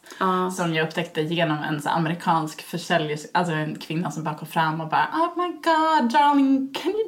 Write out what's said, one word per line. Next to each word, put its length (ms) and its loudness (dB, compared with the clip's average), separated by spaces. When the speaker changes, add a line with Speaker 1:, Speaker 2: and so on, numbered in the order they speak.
Speaker 1:
Ja. 300 2
Speaker 2:
Som 240 -2
jag 120 2
upptäckte 360 -4
genom 360 0
en 240 -4
så 60 -4
amerikansk 760 0
försäljare, 560 -2
alltså 200 0
en 240 -4
kvinna 320 -4
som 140 -6
bara 100 -4
kom 140 -12
fram 320 0
och 80 -6
bara, 240 2
"Oh 340 0
my 60 -4
god, 600 2
darling, 600 4
can 180 -4
you 160 -2